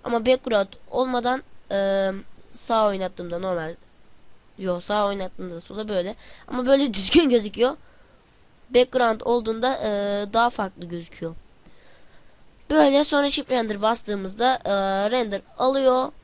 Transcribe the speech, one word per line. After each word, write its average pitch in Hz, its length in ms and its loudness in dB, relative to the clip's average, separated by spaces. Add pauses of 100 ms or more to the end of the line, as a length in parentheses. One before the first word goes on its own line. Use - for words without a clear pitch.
Ama 233 220 -2
background 240 480 2 (180)
olmadan, 247 520 -2 (280)
e, 196 400 0 (420)
sağa 220 340 0
oynattığımda 180 520 -4
normal, 170 360 -4 (840)
yo, 180 240 -4
sağa 208 260 0
oynattığımda 185 540 -8
sola 214 260 -10
böyle. 196 280 -4 (320)
Ama 247 180 -4
böyle 269 280 4
<laughs> - 0 -
düzgün 302 360 4
gözüküyor. 233 480 2 (920)
Background 247 520 2
olduğunda, 233 560 0
e, 214 120 -4 (440)
daha 233 160 4
farklı 190 360 -6
gözüküyor. 170 500 -10 (1300)
Böyle 294 340 6
sonra 285 260 2
shift 277 220 -4
render 220 300 -2
bastığımızda, 214 840 0
e, 196 60 0 (400)
render 220 300 -2 (160)
alıyor. 262 540 2 (120)